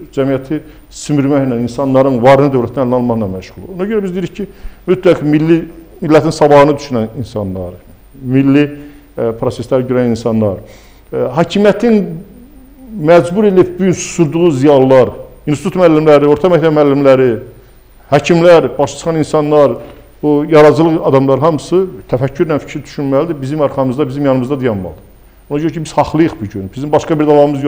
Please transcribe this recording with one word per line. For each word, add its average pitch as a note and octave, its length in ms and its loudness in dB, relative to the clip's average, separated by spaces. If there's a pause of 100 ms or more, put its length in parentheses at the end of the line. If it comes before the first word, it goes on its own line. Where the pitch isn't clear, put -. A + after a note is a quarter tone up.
(160)
cəmiyyəti C#3 460 -4 (260)
simirməklə, C#3 720 -2
insanların C3 540 0 (100)
varını, C#3 240 6
dövlətin B2+ 380 -2
əlinə B2 100 -2
almaqla A#2 380 -2
məşğul F#2 320 -16
olur. F#3 80 -16
Ona F3+ 160 -8
görə A3 100 -2
biz F#3+ 140 -6
deyirik F3+ 240 -8
ki, G#3 60 -8 (440)
mütləq F3+ 300 2 (100)
milli, D#3 300 2 (420)
millətin D#3 320 2
sabahını D3 460 4
düşünən A2 320 -6 (100)
insanları, F#2+ 640 -8 (340)
milli, C3+ 480 2
e, - 600 -10 (100)
prosesləri B2 540 -4
görən B2 240 0
insanlar, A2 480 -2 (500)
e, D3+ 80 -4 (160)
hakimiyyətin G3+ 640 0 (1120)
məcbur F3+ 400 2
edib F#3 240 2
bu F#3 100 -4
gün F#3 80 2
susturduğu E3 580 0 (120)
ziyalılar, C3 480 4 (340)
institut D3+ 380 -4
müəllimləri, D3+ 500 4
orta D3 220 0
məktəb D#3+ 180 2
müəllimləri, C#3 540 4 (840)
həkimlər, E3 680 4
başa - 240 -4
çıxan E3 180 -4
insanlar, D3+ 540 2 (480)
bu D3 260 0
yaradıcılıq D#3+ 640 4
adamlar C3+ 340 2
hamısı E3+ 380 0 (260)
təfəkkürlə C#3 560 -2
fikir - 220 -14
düşünməlidir, D3 560 -4
bizim D3 260 -6
arxamızda, C3 400 -4
bizim C#3+ 160 -6
yanımızda C3 360 -2
dayanmalıdır. G2 440 -6 (460)
Ona D3 100 -4
görə D#3 160 -4
ki, D#3 80 -8
biz - 80 -16
haqlıyıq D3+ 480 -2
bu G#2+ 140 -8
gün, F#2+ 220 -10
bizim D3 160 -8
başqa D3+ 280 0
bir D3+ 60 0
davamız D3 420 2